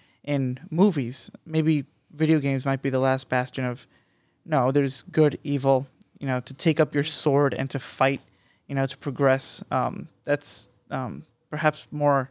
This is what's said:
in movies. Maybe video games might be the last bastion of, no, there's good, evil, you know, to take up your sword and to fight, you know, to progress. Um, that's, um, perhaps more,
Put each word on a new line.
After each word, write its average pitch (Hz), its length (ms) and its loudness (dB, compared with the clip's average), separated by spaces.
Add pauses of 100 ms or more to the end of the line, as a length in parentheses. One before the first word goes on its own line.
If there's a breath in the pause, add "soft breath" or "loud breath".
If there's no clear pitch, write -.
(240 soft breath)
in 135 360 -2 (100)
movies. 156 600 0 (160)
Maybe 156 400 0 (260)
video 156 280 2
games 135 260 -2
might 135 160 0
be 139 80 -2
the 131 100 0
last 131 300 0
bastion 127 360 -2
of, 123 220 -8 (580)
no, 131 260 2
there's 139 320 2
good, 151 400 2
evil, 135 440 2 (320)
you 143 80 -6
know, 127 120 -2
to 127 140 -10
take 160 260 2
up 151 140 2
your 143 100 0
sword 143 500 2
and 135 180 -4
to 143 80 -4
fight, 135 420 0 (460)
you 143 80 -8
know, 135 100 2
to - 120 -8
progress. 135 760 0
Um, 131 360 -4 (180)
that's, - 440 -4 (220)
um, 131 320 -8 (260)
perhaps 151 420 -2
more, 143 400 0